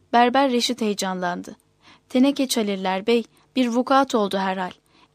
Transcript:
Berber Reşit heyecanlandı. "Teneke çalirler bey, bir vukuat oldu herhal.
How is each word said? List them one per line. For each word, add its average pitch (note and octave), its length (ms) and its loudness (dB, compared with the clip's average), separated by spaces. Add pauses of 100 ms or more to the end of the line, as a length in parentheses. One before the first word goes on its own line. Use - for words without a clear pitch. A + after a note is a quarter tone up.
(120)
Berber B3 380 4
Reşit A#3+ 300 -2
heyecanlandı. F#3 760 -4 (520)
"Teneke C4+ 400 2
çalirler G3 580 -2
bey, A#3 180 2 (320)
bir B3+ 120 2
vukuat C4+ 460 2
oldu G3+ 240 0
herhal. F#3+ 340 -4 (420)